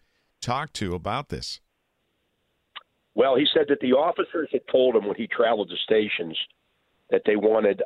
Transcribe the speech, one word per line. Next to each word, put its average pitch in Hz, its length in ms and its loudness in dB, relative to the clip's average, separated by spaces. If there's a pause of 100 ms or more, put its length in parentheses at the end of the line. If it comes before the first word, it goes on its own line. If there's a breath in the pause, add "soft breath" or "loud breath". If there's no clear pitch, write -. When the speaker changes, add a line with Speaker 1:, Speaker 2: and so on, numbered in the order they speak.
(420)
Speaker 1:
talked 135 340 -6
to 90 200 -4
about 101 340 -6
this? - 320 -12 (1500)
Speaker 2:
Well, 127 220 4
he 147 180 2
said 151 160 2
that 143 100 2
the 127 140 0
officers 160 580 0
had 131 100 -2 (100)
told 127 240 4
him 104 100 4
when 104 100 -4
he 110 120 -6
traveled 110 420 0
to 87 80 -10
stations 101 580 -2 (720)
that 120 160 0
they 107 100 4
wanted, 104 500 2